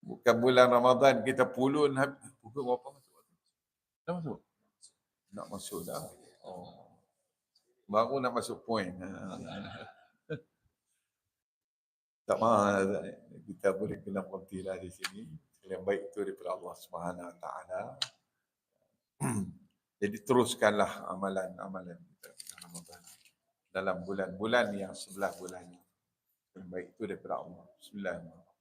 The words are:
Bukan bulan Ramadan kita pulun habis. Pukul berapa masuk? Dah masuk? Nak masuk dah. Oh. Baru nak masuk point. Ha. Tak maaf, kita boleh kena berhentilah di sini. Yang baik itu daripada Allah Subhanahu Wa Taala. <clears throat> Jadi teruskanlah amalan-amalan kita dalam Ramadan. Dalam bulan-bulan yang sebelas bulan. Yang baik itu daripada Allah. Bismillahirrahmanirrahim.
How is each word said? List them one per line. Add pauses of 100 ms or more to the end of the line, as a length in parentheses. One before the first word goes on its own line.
(100)
Bukan
bulan
Ramadan
kita
pulun
habis. (240)
Pukul
berapa (100)
masuk? (800)
Dah
masuk? (1000)
Nak
masuk
dah. (400)
Oh. (880)
Baru
nak
masuk
point.
Ha. (3250)
Tak
maaf, (640)
kita
boleh
kena
berhentilah
di
sini. (400)
Yang
baik (100)
itu (100)
daripada
Allah
Subhanahu
Wa
Taala. (1400)
<clears throat> (520)
Jadi (120)
teruskanlah
amalan-amalan
kita
dalam
Ramadan. (720)
Dalam
bulan-bulan
yang
sebelas
bulan. (880)
Yang
baik
itu
daripada
Allah. (160)
Bismillahirrahmanirrahim. (140)